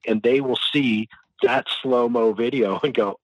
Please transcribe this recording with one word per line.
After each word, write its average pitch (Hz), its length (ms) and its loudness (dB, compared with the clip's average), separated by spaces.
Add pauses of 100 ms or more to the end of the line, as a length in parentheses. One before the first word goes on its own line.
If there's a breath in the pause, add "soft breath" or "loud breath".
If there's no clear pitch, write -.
and 110 160 0
they 127 180 4
will 127 180 -2 (120)
see 113 380 0 (340 loud breath)
that - 240 0 (160)
slow-mo 120 500 2
video 113 500 0
and 139 120 -2
go, 101 280 -2